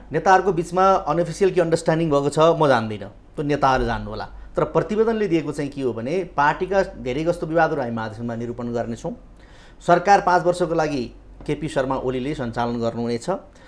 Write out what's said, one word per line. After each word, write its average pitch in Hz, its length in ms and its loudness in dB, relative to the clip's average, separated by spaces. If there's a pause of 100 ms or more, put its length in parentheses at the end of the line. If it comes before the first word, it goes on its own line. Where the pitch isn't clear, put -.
(120)
नेताहरूको 185 420 4
बिचमा 175 380 2
अनअफिसियल 165 600 0
के 175 100 2
अन्डरस्ट्यान्डिङ 165 480 0
भएको 139 200 2
छ, 156 100 2
म 156 280 6
जान्दिनँ, 107 420 0
त्यो - 340 -10
नेताहरू 143 420 2
जान्नु 110 240 -4
होला। 104 200 -10 (280)
तर 262 60 2
प्रतिवेदनले 220 640 0
दिएको 160 240 0
चाहिँ 143 200 -6
के 135 100 -10
हो 123 120 -2
भने 135 300 -4 (140)
पार्टीका 180 440 2
धेरै 127 420 -6
जस्तो 170 240 -2
विवादहरू 160 340 0
हामी 120 120 -4
महाधिवेशनमा 113 420 -6
निरूपण 120 380 -8
गर्नेछौँ। 117 400 -6 (760)
सरकार 175 340 6
पाँच 180 220 2
वर्षको 175 300 2
लागि 147 300 0 (420)
केपी 147 220 -4
शर्मा 135 280 0
ओलीले 131 400 -4
सञ्चालन 120 440 -4
गर्नुहुनेछ। 117 500 -4 (380)